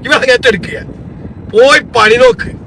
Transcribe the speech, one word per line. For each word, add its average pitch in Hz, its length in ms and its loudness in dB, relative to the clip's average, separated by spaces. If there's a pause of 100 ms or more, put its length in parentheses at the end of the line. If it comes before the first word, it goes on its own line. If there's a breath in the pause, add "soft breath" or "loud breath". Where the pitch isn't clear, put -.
ഇവളെ 262 260 0
ഏറ്റെടുക്കുക. 226 480 0 (720)
പോയി 262 280 4
പണി 220 360 0
നോക്ക്. 254 340 2 (180)